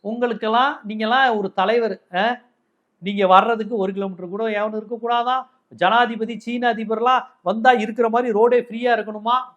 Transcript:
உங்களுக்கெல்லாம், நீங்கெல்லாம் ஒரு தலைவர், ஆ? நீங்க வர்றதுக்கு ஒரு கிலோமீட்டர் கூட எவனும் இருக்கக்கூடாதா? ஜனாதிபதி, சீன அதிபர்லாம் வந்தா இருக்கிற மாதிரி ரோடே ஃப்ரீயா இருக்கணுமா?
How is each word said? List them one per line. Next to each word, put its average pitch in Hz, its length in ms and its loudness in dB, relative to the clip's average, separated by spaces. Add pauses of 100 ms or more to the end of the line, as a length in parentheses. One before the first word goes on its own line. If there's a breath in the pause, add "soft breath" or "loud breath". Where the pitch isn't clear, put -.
உங்களுக்கெல்லாம், 233 880 -2
நீங்கெல்லாம் 220 480 0
ஒரு 190 160 -4
தலைவர், 214 480 0 (140)
ஆ? 226 240 0 (600)
நீங்க 196 280 -2
வர்றதுக்கு 220 500 4
ஒரு 196 160 -2
கிலோமீட்டர் 190 360 -8
கூட 202 160 -8
எவனும் 214 360 -4
இருக்கக்கூடாதா? 240 640 -4 (220)
ஜனாதிபதி, 220 720 0
சீன 240 340 -2
அதிபர்லாம் 233 520 0 (160)
வந்தா 226 300 2
இருக்கிற 226 360 0
மாதிரி 226 300 0
ரோடே 240 220 4
ஃப்ரீயா 233 320 -2
இருக்கணுமா? 214 440 -2 (200)